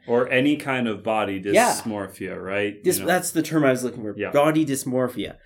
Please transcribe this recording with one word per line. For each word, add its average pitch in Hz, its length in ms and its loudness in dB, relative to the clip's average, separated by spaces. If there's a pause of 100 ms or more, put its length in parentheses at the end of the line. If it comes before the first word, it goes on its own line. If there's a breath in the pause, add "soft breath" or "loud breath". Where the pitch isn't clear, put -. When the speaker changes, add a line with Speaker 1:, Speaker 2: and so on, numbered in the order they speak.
Speaker 1:
Or 120 220 2
any 139 280 4
kind 127 300 -2
of 101 160 -6
body 104 400 0
Speaker 2:
Yeah. 170 300 4
Speaker 1:
dysmorphia, 95 680 -8
right? 101 340 -2
You - 80 -14
Speaker 2:
Dys-, 170 180 2
Speaker 1:
know. - 40 -6
Speaker 2:
that's 180 260 0
the 160 120 0
term 151 200 0
I 135 80 6
was 123 120 0
looking 113 180 -6
for. 104 160 -8
Speaker 1:
Yeah. 98 140 -4
Speaker 2:
Body 151 340 4
dysmorphia. 127 680 -2 (100)